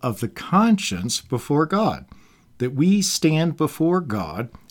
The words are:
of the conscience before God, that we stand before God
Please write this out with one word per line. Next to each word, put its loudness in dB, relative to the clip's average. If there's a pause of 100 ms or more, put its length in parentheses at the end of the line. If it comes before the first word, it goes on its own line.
of -4
the -6
conscience 0
before -2
God, -2 (520)
that -4
we 4
stand 2
before 0
God -6 (220)